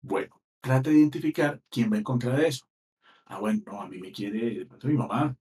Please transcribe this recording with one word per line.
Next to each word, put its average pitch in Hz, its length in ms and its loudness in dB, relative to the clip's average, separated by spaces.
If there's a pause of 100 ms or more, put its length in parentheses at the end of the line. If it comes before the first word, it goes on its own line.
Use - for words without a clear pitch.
Bueno, 98 400 -4 (200)
trata 131 280 2
de 151 80 8
identificar 151 720 2
quién 113 240 0
va 107 40 2
en 107 60 -2
contra 123 320 0
de 156 120 4
eso. 139 180 -4 (600)
"Ah, - 140 -14
bueno, 107 280 0
no, 101 140 -12
a 95 60 -12
mí 90 120 -14
me 92 120 -14
quiere 107 480 -4
de - 60 -10
pronto - 220 -10
mi 151 80 2
mamá 131 460 -2